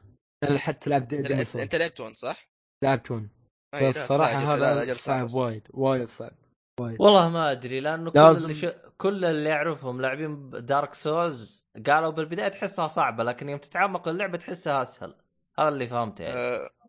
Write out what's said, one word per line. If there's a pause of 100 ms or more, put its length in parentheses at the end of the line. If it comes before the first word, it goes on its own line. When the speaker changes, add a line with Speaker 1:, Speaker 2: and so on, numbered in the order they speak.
(440)
Speaker 1:
أنا
حتى
لعبت
Speaker 2:
أنت،
Speaker 1:
ديمون
Speaker 2:
أنت،
Speaker 1:
سول.
Speaker 2:
أنت
لعبت
ون،
صح؟ (340)
Speaker 1:
لعبت
ون. (440)
Speaker 2:
أي،
لا،
Speaker 1:
بس
الصراحة
Speaker 2:
لا،
Speaker 1:
هذا (160)
Speaker 2:
لا،
أجل
صعب
Speaker 1:
صعب
Speaker 2:
أصلًا.
Speaker 1:
وايد،
وايد
صعب، (480)
وايد.
Speaker 3:
والله
ما
أدري،
لأنه
كل
Speaker 1:
لازم
Speaker 3:
اللي
ش-، (220)
كل
اللي
أعرفهم
لاعبين
دارك
سولز (220)
قالوا
بالبداية
تحسها
صعبة،
لكن
يوم
تتعمق
اللعبة
تحسها
أسهل. (440)
هذا
اللي
فهمته
يعني.
Speaker 2:
آه، (200)